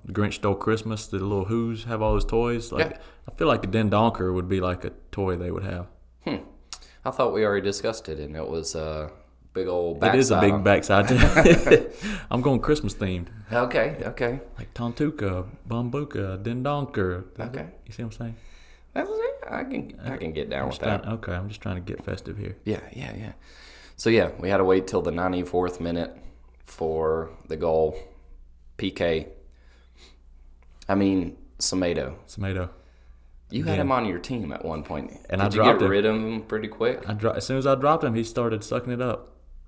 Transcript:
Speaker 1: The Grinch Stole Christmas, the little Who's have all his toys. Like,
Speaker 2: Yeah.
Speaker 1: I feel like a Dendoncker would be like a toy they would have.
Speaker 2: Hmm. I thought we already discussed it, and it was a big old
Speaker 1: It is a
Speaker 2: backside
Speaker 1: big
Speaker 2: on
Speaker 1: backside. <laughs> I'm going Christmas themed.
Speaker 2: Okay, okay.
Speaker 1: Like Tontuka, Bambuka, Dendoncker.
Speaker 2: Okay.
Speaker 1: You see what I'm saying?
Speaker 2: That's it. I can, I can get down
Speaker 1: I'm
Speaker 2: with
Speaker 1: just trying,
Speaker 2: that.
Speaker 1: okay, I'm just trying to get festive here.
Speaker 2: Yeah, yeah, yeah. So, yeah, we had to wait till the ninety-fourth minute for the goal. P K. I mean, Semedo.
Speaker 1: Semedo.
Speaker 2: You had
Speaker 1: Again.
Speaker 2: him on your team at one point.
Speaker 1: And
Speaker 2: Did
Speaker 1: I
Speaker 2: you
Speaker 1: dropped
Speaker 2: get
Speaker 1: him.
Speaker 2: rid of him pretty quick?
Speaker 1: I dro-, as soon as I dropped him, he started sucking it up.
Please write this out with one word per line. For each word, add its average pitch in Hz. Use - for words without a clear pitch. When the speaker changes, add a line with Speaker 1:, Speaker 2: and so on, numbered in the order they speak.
Speaker 1:
The 95
Grinch 104
Stole 101
Christmas, 110
the 98
little 98
Who's 113
have 113
all 107
his 104
toys. 117
Like, -
Speaker 2:
Yeah. -
Speaker 1:
I -
feel 165
like 117
a -
Dendoncker 104
would 92
be 92
like 90
a -
toy 95
they 87
would 90
have. 90
Speaker 2:
Hmm. 156
I 131
thought 117
we 107
already 101
discussed 107
it, 76
and 76
it 78
was 80
a 78
big 92
old 87
Speaker 1:
It 95
is 123
a 92
Speaker 2:
backside 87
Speaker 1:
big 123
Speaker 2:
on -
Speaker 1:
backside. -
<laughs> -
I'm 127
going 131
Christmas 147
themed. 90
Speaker 2:
Okay, 127
okay. 120
Speaker 1:
Like -
Tontuka, 117
Bambuka, 117
Dendoncker. 117
Speaker 2:
Okay. 135
Speaker 1:
You 110
see 123
what 110
I'm -
saying? 113
Speaker 2:
That's 339
it. 466
I -
can, -
I -
can 80
get 76
down 67
Speaker 1:
I'm 67
Speaker 2:
with 65
Speaker 1:
just -
trying, 104
Speaker 2:
that. -
Speaker 1:
okay, 113
I'm 95
just 104
trying 98
to 90
get -
festive -
here. 101
Speaker 2:
Yeah, 104
yeah, 113
yeah. 107
So, -
yeah, 95
we 92
had 98
to 95
wait 95
till 92
the 82
ninety-fourth 90
minute 85
for 80
the 80
goal. 80
P 95
K. 82
I 98
mean, 95
Semedo. 85
Speaker 1:
Semedo. 95
Speaker 2:
You 127
had 165
Speaker 1:
Again. -
Speaker 2:
him 110
on 123
your 87
team 104
at -
one 78
point. 71
Speaker 1:
And 92
Speaker 2:
Did -
Speaker 1:
I 101
Speaker 2:
you 104
Speaker 1:
dropped 107
Speaker 2:
get 101
Speaker 1:
him. 95
Speaker 2:
rid 101
of 110
him 110
pretty 107
quick? -
Speaker 1:
I 107
dro-, 107
as 104
soon 135
as 135
I 135
dropped 151
him, 117
he 113
started 113
sucking 123
it 120
up. -